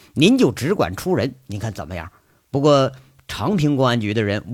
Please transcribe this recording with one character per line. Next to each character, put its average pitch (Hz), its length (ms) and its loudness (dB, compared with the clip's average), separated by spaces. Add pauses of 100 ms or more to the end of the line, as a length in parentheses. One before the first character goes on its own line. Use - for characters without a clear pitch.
(140)
您 220 240 4
就 185 140 4
只 160 240 -4
管 90 200 -2
出 185 200 -4
人， 127 180 -2 (140)
您 104 120 -10
看 110 140 -6
怎 80 140 -12
么 90 80 -10
样？ 82 160 -12 (400)
不 139 100 -2
过 139 300 4 (360)
长 165 300 -2
平 147 180 2
公 131 120 2
安 120 120 0
局 104 140 -2
的 113 80 0
人 104 220 -2 (100)